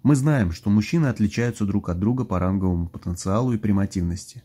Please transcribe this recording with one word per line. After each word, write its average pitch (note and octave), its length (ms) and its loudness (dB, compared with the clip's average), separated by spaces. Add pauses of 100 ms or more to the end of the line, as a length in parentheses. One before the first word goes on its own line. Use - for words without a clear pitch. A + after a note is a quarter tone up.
Мы C#3+ 140 4
знаем, C3 360 2
что G2+ 200 -2
мужчины G#2+ 340 2
отличаются A#2 580 0
друг G2 260 -2
от F2 100 -2
друга A#2+ 260 0
по F2+ 140 -2
ранговому F2+ 480 0
потенциалу G2+ 680 -2
и G#2+ 60 -2
примативности. G2 840 -2